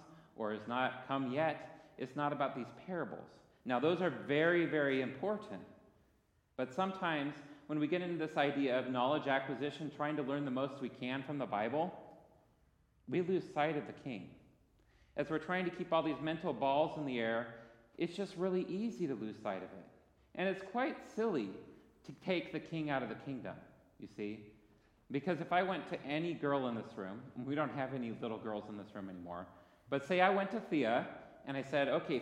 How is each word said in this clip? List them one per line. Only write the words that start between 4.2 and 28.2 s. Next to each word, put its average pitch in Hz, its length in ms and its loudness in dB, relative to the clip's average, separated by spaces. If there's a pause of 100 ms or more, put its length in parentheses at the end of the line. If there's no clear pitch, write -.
very 139 360 4
important. 196 600 -4 (960)
But 127 160 -2
sometimes 165 600 0 (340)
when 151 120 0
we 147 80 4
get 175 140 2
into 175 160 -2
this 156 180 -2
idea 143 420 4
of 127 120 0
knowledge 131 380 4
acquisition, 139 680 0
trying 151 220 0
to 143 60 0
learn 143 200 0
the 135 80 -2
most 135 300 0
we 123 80 -2
can 131 340 -4
from 147 140 -4
the 127 80 0
Bible, 117 520 0 (1080)
we 180 140 2
lose 175 320 2
sight 151 240 4
of 104 100 -2
the 107 60 -10
king. 104 420 -8 (800)
As 143 140 0
we're 156 100 0
trying 185 240 0
to 175 80 0
keep 165 220 -2
all 160 100 6
these 151 160 0
mental 160 320 0
balls 139 460 4
in 151 80 -2
the 127 140 0
air, 117 360 0 (420)
it's 170 200 -2
just 196 180 -4
really 185 280 2
easy 185 440 -2
to 135 80 0
lose 107 220 -6
sight 95 260 -4
of 90 80 -10
it. 95 140 -14 (500)
And 180 140 0
it's 190 120 -2
quite - 480 -2
silly 170 420 0 (520)
to - 100 -12
take - 380 -2
the 156 80 -4
king 156 300 -2
out 135 140 2
of 110 60 -4
the 113 60 -6
kingdom, 117 400 -8 (440)
you 101 80 -12
see? 107 320 -6 (720)
Because 143 280 0
if 165 140 -2
I 180 80 6
went 185 280 0
to - 140 -4
any 160 300 0
girl 139 340 2
in 120 60 0
this 107 240 -6
room, 101 240 -6 (140)
and 123 100 -6
we 139 80 -2
don't 147 200 2
have 135 200 -2
any 117 260 -4
little 113 200 -4